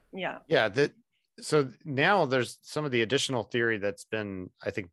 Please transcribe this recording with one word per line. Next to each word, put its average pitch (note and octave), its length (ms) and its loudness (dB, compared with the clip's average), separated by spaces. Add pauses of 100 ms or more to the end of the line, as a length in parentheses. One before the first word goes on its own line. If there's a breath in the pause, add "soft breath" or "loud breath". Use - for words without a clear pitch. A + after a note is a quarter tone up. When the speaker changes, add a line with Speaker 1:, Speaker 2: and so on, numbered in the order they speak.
(120 soft breath)
Speaker 1:
Yeah. F3+ 360 -8
Speaker 2:
Yeah. A#2+ 220 4
That, C3+ 220 2 (480)
so D3 300 0 (140)
now D#3+ 420 2
there's B2+ 360 0
some D3+ 240 -6
of C3+ 60 -4
the A#2 100 2
additional B2 420 0
theory A#2 360 0
that's G2+ 260 -4
been, G2 440 -6 (140)
I G#2 80 -4
think, F#2+ 220 -6